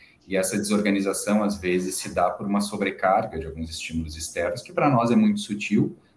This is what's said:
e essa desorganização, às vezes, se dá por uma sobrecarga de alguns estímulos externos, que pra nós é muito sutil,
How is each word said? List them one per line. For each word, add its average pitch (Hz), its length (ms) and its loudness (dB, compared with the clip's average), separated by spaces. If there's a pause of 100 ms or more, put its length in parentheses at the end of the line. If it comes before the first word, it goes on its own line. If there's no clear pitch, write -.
(260)
e 95 100 -2
essa 95 200 0
desorganização, 101 840 0
às 101 160 0
vezes, 90 380 0
se 90 180 -6
dá 87 160 2
por - 160 -6
uma 101 140 0
sobrecarga 98 800 0
de 78 80 -6
alguns 80 240 -8
estímulos 80 460 -6
externos, 85 460 -4
que - 100 -16
pra 156 160 2
nós 120 220 4
é 113 60 4
muito 104 240 4
sutil, - 560 0 (200)